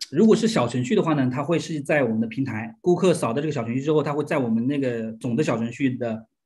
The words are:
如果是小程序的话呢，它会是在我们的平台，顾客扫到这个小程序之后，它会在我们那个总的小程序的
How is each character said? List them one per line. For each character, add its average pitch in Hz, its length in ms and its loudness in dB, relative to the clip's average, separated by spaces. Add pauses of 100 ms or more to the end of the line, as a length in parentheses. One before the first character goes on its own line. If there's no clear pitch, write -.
(120)
如 160 140 4
果 214 100 8
是 226 100 2
小 123 220 2
程 123 160 -2
序 165 100 0
的 196 80 4
话 156 120 2
呢， 131 140 2
它 131 140 -4
会 156 160 0
是 151 220 -6
在 143 240 0
我 113 60 0
们 110 100 0
的 113 80 0
平 135 160 -4
台， 110 360 -8
顾 180 140 4
客 175 180 4
扫 123 200 0
到 135 80 -2
这 156 80 -2
个 147 40 -2
小 123 120 -4
程 113 100 -4
序 135 60 -2
之 151 120 0
后， 151 80 4
它 143 120 -2
会 147 100 -2
在 147 160 -2
我 123 100 0
们 113 200 2
那 143 100 -2
个 117 360 -2
总 120 200 -6
的 139 80 2
小 139 140 0
程 117 160 -4
序 127 240 -2
的 113 300 -6 (200)